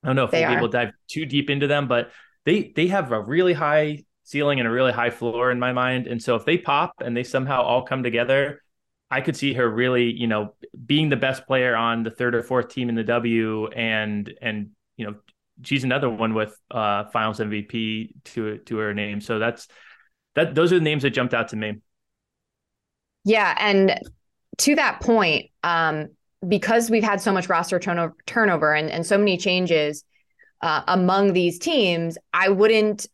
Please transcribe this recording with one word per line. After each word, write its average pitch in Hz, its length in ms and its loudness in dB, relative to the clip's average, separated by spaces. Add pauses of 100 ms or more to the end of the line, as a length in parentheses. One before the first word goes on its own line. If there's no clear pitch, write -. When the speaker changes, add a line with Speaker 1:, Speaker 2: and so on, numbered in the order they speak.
Speaker 1:
I - 40 -4
don't 131 80 2
know 135 100 2
if - 60 -4
Speaker 2:
They 165 100 2
Speaker 1:
we'll 156 80 2
be - 60 0
Speaker 2:
are. - 40 0
Speaker 1:
able 117 100 0
to 120 80 -2
dive 120 160 -2 (140)
too 156 180 -8
deep 139 240 -2
into 143 180 0
them, 143 200 0
but 120 240 0 (340)
they, 175 300 0
they 165 120 2
have 175 240 0
a 110 80 0
really 165 340 2
high 151 500 0 (200)
ceiling 143 360 0
and 117 80 0
a 113 40 0
really 123 200 2
high 120 180 0
floor 120 400 -2
in 123 80 0
my 127 160 -2
mind. 127 320 0
And 117 160 -6
so 120 140 2
if 113 100 -4
they 170 140 2
pop 156 340 0 (100)
and 120 140 -4
they 127 60 -4
somehow 131 400 0
all 123 180 2
come 131 220 -4
together, 123 580 0 (480)
I 131 120 -2
could 143 140 -4
see 139 180 -2
her 123 140 2
really, 123 440 2
you 117 160 -4
know, 107 260 -2 (320)
being 151 240 2
the 139 60 2
best 131 320 -2
player 127 280 2
on 117 280 0
the 110 80 -4
third 120 240 -2
or 117 80 0
fourth 127 260 -2
team 123 200 -4
in 117 60 -2
the 113 80 -2
W. 113 640 0
And, 107 720 -4
and, 107 300 -6 (280)
you 110 100 -8
know, 104 80 -10 (480)
she's 135 200 -2
another 131 260 0
one 110 260 -2
with, 107 200 -4 (140)
uh, 104 360 -2
Finals 110 340 -4
M 107 100 -4
V 104 140 -6
P 110 520 -8 (100)
to, 107 400 -8
to 113 120 -6
her 107 160 -2
name. 104 260 -6
So 110 200 -4
that's, 117 280 -4 (680)
that, 151 180 2
those 165 180 4
are 185 60 4
the 165 60 4
names 151 200 0
that 143 60 2
jumped 123 240 -2
out 113 160 -2
to 110 60 -10
me. 107 260 -6 (1400)
Speaker 2:
Yeah. 202 360 2
And 196 400 4 (600)
to 285 160 4
that - 260 -2
point, 202 460 2 (160)
um, 165 460 0 (380)
because 226 420 2
we've 220 140 2
had 208 160 0
so 196 140 0
much 180 160 -2
roster 175 300 0
turno-, 175 340 -2 (140)
turnover 175 460 2
and, 151 180 0
and 165 140 -4
so 202 120 2
many 202 200 4
changes, 165 680 0 (580)
uh, 156 260 0
among 185 460 4
these 175 240 0
teams, 175 600 0 (140)
I 185 180 2
wouldn't 214 640 2